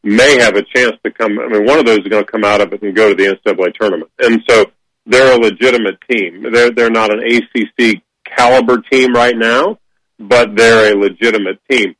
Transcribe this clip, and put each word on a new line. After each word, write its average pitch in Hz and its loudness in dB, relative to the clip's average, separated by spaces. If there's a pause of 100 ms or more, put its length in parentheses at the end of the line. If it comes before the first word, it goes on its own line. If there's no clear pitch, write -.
may 123 2
have 110 2
a 101 0
chance 120 -2
to - -6
come. 107 -6
I 123 -10
mean, 104 -2
one 143 2
of 143 2
those 110 2
is 92 -8
gonna 104 -2
come 107 -6
out 101 0
of 95 -2
it 101 -12
and 98 -6
go 107 4
to 98 2
the 98 0
N 98 -2
C - -10
double 92 -2
A 87 -4
tournament. 90 -6 (100)
And 113 0
so 110 2 (340)
they're 127 4
a 117 2
legitimate 110 -2 (120)
team. 107 -6
They're, 120 2
they're 117 0
not 113 0
an 107 -4
A 117 0 (120)
C 113 -4 (120)
C 113 -2 (220)
caliber 123 0
team 127 0
right 120 0
now, 123 -2 (400)
but 113 0
they're 110 4
a 101 0
legitimate 101 -4 (100)
team. 107 -4